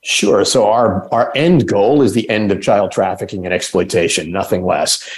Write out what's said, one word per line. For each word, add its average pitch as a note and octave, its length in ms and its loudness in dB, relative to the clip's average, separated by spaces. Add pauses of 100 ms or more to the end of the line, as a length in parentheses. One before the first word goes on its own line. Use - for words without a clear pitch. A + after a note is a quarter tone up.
Sure. - 420 0
So A2 260 2
our, A2 420 0
our A#2+ 220 0
end D3+ 320 2
goal A2 340 2
is A2 120 4
the A2 180 -2
end G#2+ 220 0
of F#2+ 100 -2
child G2+ 300 2
trafficking F#2+ 520 -4
and F2+ 80 -4
exploitation, F2 800 -2
nothing F#2 340 -2
less. - 540 -2